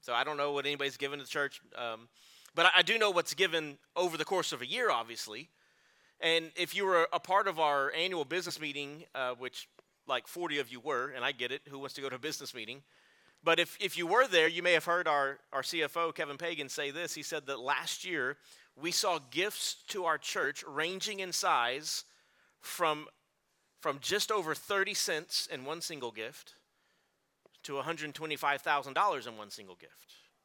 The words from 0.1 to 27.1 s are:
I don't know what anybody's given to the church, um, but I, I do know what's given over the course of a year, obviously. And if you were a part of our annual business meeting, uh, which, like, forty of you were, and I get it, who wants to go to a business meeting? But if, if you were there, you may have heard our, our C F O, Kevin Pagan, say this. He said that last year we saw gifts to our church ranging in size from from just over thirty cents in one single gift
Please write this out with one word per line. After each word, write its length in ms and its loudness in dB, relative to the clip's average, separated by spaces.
I 100 4
don't 140 -4
know 140 2
what 120 0
anybody's 320 -2
given 220 -4
to 60 -12
the 60 -14
church, 300 -2
um, 320 -8
but 120 8
I, 100 12
I 60 10
do 160 4
know 120 6
what's 240 2
given 420 2
over 220 2
the 80 -2
course 280 0
of 100 -6
a 40 -6
year, 240 0
obviously. 600 -4
And 380 2
if 180 -2
you 120 0
were 260 6
a 80 0
part 260 4
of 140 0
our 320 4
annual 320 0
business 340 -4
meeting, 460 -8
uh, 200 -4
which, 340 -10
like, 180 0
forty 320 -4
of 140 -4
you 80 -12
were, 340 -2
and 80 -6
I 100 0
get 200 -4
it, 160 -6
who 100 -12
wants 180 -10
to 40 -10
go 80 -6
to 80 -6
a 20 -10
business 360 -8
meeting? 280 -12
But 160 6
if, 200 0
if 180 -2
you 80 0
were 200 6
there, 220 6
you 140 -2
may 100 6
have 140 4
heard 200 2
our, 320 2
our 100 0
C 200 -2
F 140 -2
O, 140 2
Kevin 280 -6
Pagan, 320 -6
say 200 -4
this. 240 -6
He 80 -10
said 240 -6
that 140 -6
last 440 -2
year 340 -2
we 100 -4
saw 280 0
gifts 460 -2
to 180 -4
our 120 2
church 480 -4
ranging 540 -4
in 120 -6
size 720 0
from 460 0
from 200 -2
just 320 0
over 220 0
thirty 400 0
cents 560 -2
in 140 -8
one 160 -6
single 300 -6
gift 440 -12